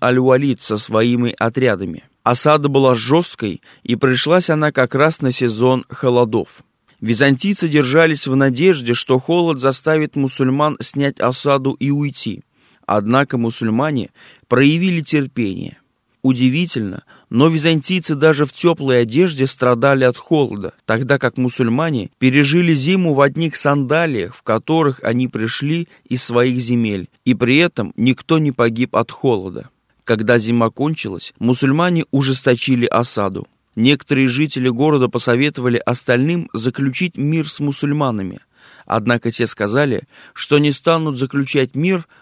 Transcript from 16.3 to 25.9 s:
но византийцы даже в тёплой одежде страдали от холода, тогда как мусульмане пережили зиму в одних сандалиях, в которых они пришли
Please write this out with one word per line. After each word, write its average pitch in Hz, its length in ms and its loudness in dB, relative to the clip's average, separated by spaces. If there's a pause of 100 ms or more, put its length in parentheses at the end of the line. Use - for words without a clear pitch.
но 135 180 4
византийцы 160 680 0
даже 147 300 2
в 135 80 -4
тёплой 139 500 0
одежде 135 440 0
страдали 131 580 2
от 123 140 0
холода, 107 560 -2 (100)
тогда 127 340 0
как 123 200 -2
мусульмане 127 800 -2
пережили 147 560 2
зиму 165 400 0
в 139 80 4
одних 151 340 0
сандалиях, 143 760 0
в - 80 -20
которых 143 600 -2
они 123 260 0
пришли 143 600 -4 (180)